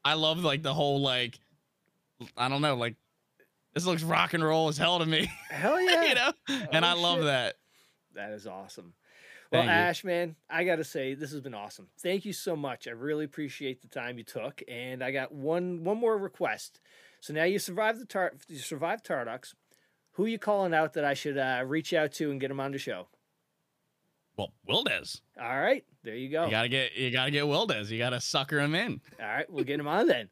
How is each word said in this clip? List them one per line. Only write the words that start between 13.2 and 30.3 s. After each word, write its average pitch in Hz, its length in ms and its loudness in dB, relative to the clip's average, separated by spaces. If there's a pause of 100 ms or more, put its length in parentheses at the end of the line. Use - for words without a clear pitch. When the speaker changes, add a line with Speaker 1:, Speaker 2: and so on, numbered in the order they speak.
Speaker 2:
appreciate 139 580 -8
the - 40 -20
time 123 300 -8
you 113 60 -12
took. 123 440 -8
And 127 360 -8
I 131 80 -2
got 131 200 -4
one, 165 520 -2
one 196 160 0
more 220 180 2
request. 170 600 -4 (400)
So - 160 -10
now 156 80 2
you 190 160 4
survived 214 420 0
the 247 40 -14
Tar-, 185 280 0 (140)
you 160 100 -14
survived 165 480 -4
Tardox. 127 480 -6 (600)
Who 190 120 0
you 226 140 -2
calling 196 340 2
out 156 200 4
that 147 120 0
I 143 80 2
should, 139 240 -4
uh, 131 260 2
reach 151 300 -2
out 156 200 2
to 151 180 -2
and 139 100 -6
get 135 80 -2
him 135 100 -6
on 135 120 -4
the 139 80 -6
show? 98 300 -8 (1300)
Speaker 1:
Well, 101 160 -6 (140)
Wildes. 135 540 -2 (180)
Speaker 2:
All 123 200 -2
right, 226 240 2 (200)
there 110 120 -8
you 131 140 -8
go. 156 160 0
Speaker 1:
You 160 60 -2
gotta 113 180 2
get, 127 260 0
you 123 160 0
gotta 127 200 2
get 143 120 2
Wildes. 147 480 0
You 113 80 -4
gotta 123 220 0
sucker 143 380 0
him 143 140 2
in. 180 280 -2 (180)
Speaker 2:
All 113 80 -10
right, 123 240 -2
we'll 151 140 -4
get 143 140 -2
him 147 80 -4
on 190 200 4
then. 123 240 2